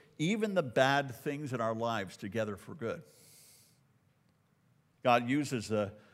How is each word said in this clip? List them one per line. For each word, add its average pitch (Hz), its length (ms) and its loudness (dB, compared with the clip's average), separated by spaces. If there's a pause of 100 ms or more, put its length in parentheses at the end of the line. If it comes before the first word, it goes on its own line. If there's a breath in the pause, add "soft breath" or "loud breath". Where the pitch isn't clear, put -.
(180 loud breath)
even 208 380 0
the 175 80 2
bad 135 520 2
things 143 380 -6
in 120 80 -2
our 113 140 0
lives 113 420 -4
together 104 400 -4
for - 160 -16
good. 98 280 -6 (2000)
God 123 260 6
uses 131 420 -2
a 104 220 0 (200 loud breath)